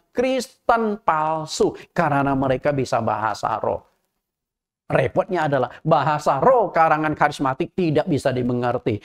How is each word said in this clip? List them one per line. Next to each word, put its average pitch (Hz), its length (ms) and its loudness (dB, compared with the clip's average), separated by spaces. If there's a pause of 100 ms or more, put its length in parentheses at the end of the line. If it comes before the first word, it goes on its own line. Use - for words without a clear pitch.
(160)
Kristen 233 880 0
palsu 156 720 0 (160)
karena 139 480 0
mereka 135 320 0
bisa 127 320 -2
bahasa 110 560 -2
roh. 110 240 -4 (1040)
Repotnya 156 640 0
adalah 127 320 -2
bahasa 151 560 0
roh 208 320 4
karangan 151 480 2
karismatik 147 560 0
tidak 156 320 2
bisa 139 240 0
dimengerti. 123 720 -2